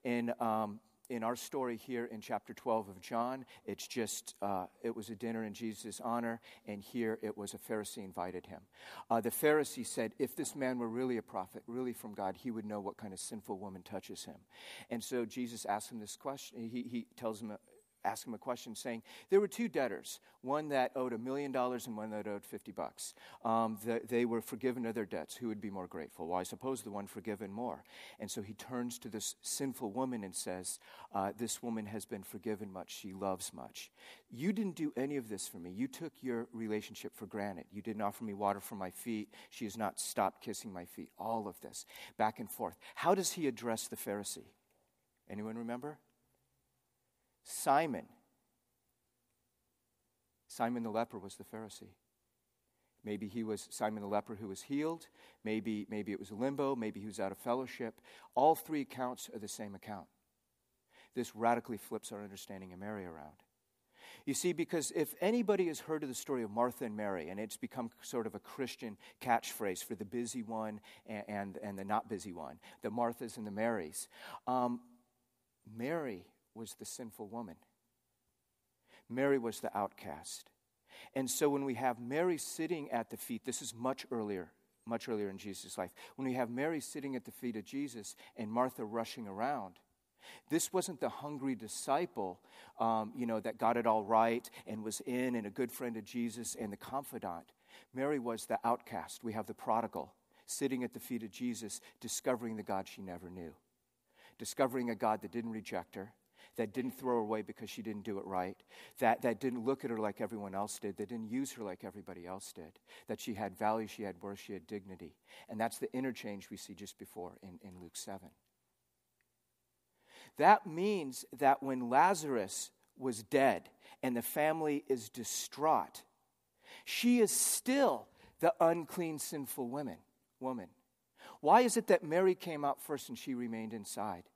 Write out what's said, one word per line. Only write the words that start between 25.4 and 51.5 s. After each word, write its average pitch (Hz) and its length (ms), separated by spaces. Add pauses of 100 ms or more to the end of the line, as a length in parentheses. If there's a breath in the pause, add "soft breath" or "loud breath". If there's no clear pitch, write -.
would 104 100
be 101 100
more 95 160
grateful? 82 420
Well, 90 120
I 92 40
suppose 123 380
the 107 100
one 101 160
forgiven 101 440
more." 107 320 (340 loud breath)
And 104 140
so 110 100
he 104 120
turns 120 460
to 117 100
this 101 320
sinful 131 500
woman 123 320
and 92 100
says, - 460 (340 loud breath)
uh, 101 240
"This 113 240
woman 110 260
has 104 180
been 101 180
forgiven 104 480
much. 92 260
She 95 140
loves 95 420
much. - 380 (400 loud breath)
You 165 220
didn't 190 240
do 147 180
any 139 220
of 117 100
this 101 220
for 107 80
me. 87 120
You 113 200
took - 320
your 120 320
relationship 107 600
for - 120
granted. 101 440
You 98 120
didn't 107 200
offer 104 220
me 107 100
water 101 280
for - 140
my 95 160
feet. 110 420 (160 loud breath)
She - 160
has 101 120
not 107 220
stopped - 420
kissing 107 300
my 90 140
feet." - 240 (100)
All 107 300
of - 100
this, - 260 (320 loud breath)
back 110 220
and 110 100
forth. - 300 (160 loud breath)
How 170 180
does 190 200
he 165 120
address 117 440
the 113 80
Pharisee? - 560 (760)
Anyone 107 280
remember? 123 420 (1500)
Simon. 143 600 (2500)
Simon 120 360
the 113 80
leper 113 260
was 95 180
the - 80
Pharisee. 107 520 (1080)